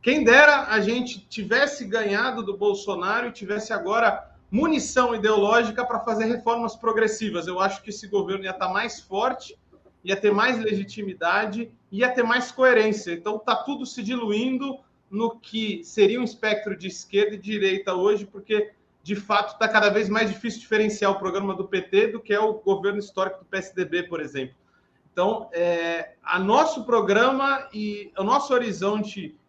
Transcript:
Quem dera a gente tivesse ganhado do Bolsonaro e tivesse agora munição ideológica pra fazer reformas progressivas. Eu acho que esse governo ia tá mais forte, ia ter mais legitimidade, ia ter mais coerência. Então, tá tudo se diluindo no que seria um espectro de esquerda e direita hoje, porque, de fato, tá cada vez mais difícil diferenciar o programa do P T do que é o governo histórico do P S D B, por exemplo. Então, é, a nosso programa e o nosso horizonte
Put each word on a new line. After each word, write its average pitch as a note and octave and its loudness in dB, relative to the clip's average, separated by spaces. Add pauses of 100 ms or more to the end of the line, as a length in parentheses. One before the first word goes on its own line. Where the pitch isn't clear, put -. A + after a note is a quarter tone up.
Quem C#4 2
dera C#4 8
a G#3+ 2
gente A#3 -2
tivesse B3 -2
ganhado A3 -2
do G3 -6
Bolsonaro G3+ -2
e - -10
tivesse G#3 -8
agora G#3 0 (200)
munição B3+ 2
ideológica G#3+ 2
pra A#3 -2
fazer A3 -2
reformas A#3 -2
progressivas. G#3+ -2
Eu F#3 -6
acho G3 -2
que G#3+ -12
esse G3+ -14
governo F#3+ -2
ia F#3 -6
tá F#3+ -4
mais G#3 -4
forte, A#3 -4 (460)
ia F#3+ 0
ter G3+ 2
mais A3+ 2
legitimidade, G3+ -2 (200)
ia A#3 2
ter B3+ 0
mais B3 0
coerência. G#3+ 4
Então, G#3+ -6
tá A3 0
tudo C#4 -6
se - -12
diluindo B3 -4 (300)
no A3+ -2
que G#3+ -6
seria G#3+ 2
um B3 -2
espectro G#3 -4
de F3 -12
esquerda G#3 -2
e - -14
direita G3 -2
hoje, G3+ 0
porque, G#3 -4 (320)
de G3 -4
fato, G#3 -2
tá A3 2
cada G#3 4
vez G3 2
mais G#3+ 0
difícil - -8
diferenciar G#3 2
o F#3+ -2
programa F#3+ -4
do F#3+ -6
P F#3 -2
T G3+ 4
do A3 -6
que - -2
é G#3 2
o A3 2
governo G3 0
histórico G3 -4
do - -20
P F#3+ -8
S - -10
D F3+ -2
B, F3 -4
por E3+ -8
exemplo. C3+ -8 (580)
Então, F#3+ -2
é, E3+ -2 (100)
a F3+ -2
nosso A#3+ 2
programa B3 2
e G#3 -6
o G3 -2
nosso C4 2
horizonte G3+ -2 (120)